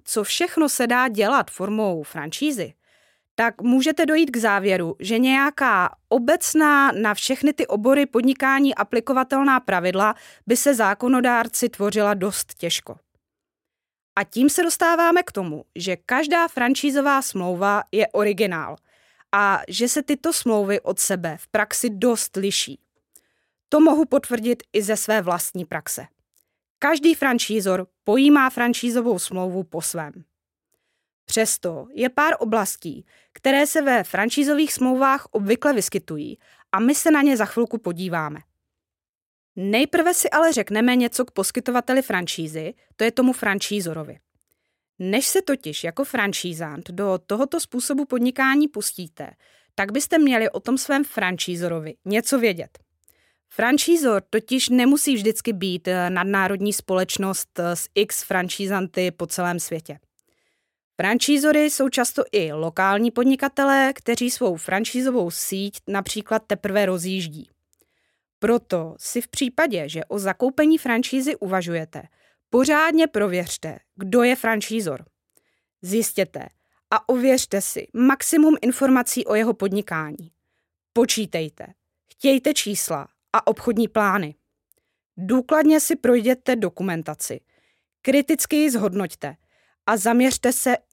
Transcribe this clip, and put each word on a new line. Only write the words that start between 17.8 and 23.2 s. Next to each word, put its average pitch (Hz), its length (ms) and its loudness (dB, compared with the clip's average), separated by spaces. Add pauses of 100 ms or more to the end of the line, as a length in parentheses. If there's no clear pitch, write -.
je 208 160 2
originál 190 680 -2 (560)
a 202 360 4
že 208 200 -2
se 285 160 -2
tyto 302 300 -2
smlouvy 208 480 0
od 185 180 -4
sebe 170 400 -4
v - 80 -20
praxi 214 420 -2
dost 208 460 -2
liší. 190 440 -4 (880)